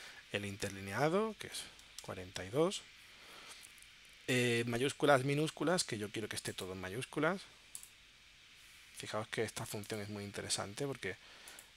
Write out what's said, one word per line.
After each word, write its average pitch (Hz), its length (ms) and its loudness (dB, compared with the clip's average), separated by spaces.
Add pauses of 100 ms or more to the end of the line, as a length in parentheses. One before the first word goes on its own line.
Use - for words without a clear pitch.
(320)
El 101 120 0
interlineado, 101 960 0
que - 100 -8
es - 160 -8 (380)
cuarenta 92 420 -8
y 95 60 -8
dos. 160 320 2 (1500)
Eh, 123 380 4
mayúsculas, 131 580 6
minúsculas, 151 600 2
que 110 140 -2
yo 101 120 -4
quiero 104 180 -4
que - 80 -4
esté - 160 -4
todo 92 200 -4
en 95 80 -4
mayúsculas. 135 640 0 (1500)
Fijaos 107 320 -4
que - 140 0
esta 113 240 -2
función 107 340 -4
es 101 80 -6
muy 104 160 -4
interesante 101 640 -2
porque 113 300 -4 (600)